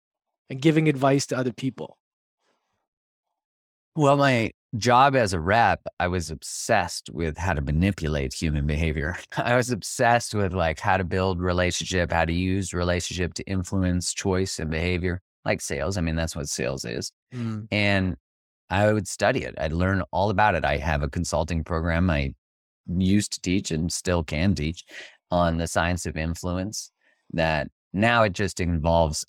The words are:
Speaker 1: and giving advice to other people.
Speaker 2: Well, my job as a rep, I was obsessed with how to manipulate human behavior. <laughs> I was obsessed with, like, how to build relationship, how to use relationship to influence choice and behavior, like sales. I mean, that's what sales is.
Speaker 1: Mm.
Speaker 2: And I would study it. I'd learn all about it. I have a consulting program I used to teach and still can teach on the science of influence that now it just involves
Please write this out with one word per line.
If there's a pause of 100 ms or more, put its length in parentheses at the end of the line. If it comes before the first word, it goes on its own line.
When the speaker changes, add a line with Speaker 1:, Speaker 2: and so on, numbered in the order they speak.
(500)
Speaker 1:
and
giving
advice
to
other
people. (2000)
Speaker 2:
Well,
my (240)
job
as
a
rep, (140)
I
was
obsessed
with
how
to
manipulate
human
behavior. (100)
<laughs>
I
was
obsessed
with,
like,
how
to
build
relationship,
how
to
use
relationship
to
influence
choice
and
behavior, (240)
like
sales.
I
mean,
that's
what
sales
is. (220)
Speaker 1:
Mm.
Speaker 2:
And (520)
I
would
study
it.
I'd
learn
all
about
it.
I
have
a
consulting
program
I (520)
used
to
teach
and
still
can
teach (480)
on
the
science
of
influence (400)
that (240)
now
it
just
involves